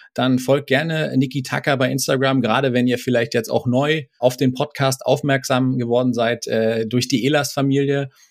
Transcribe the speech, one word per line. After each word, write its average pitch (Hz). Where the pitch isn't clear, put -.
dann 127
folgt 139
gerne 156
Niki 135
Tucker 143
bei 127
Instagram, 135
gerade 120
wenn 123
ihr 123
vielleicht 120
jetzt 117
auch 120
neu 143
auf 131
den 131
Podcast 135
aufmerksam 131
geworden 120
seid, 117
äh, 113
durch 123
die 120
Ehlers-Familie, 139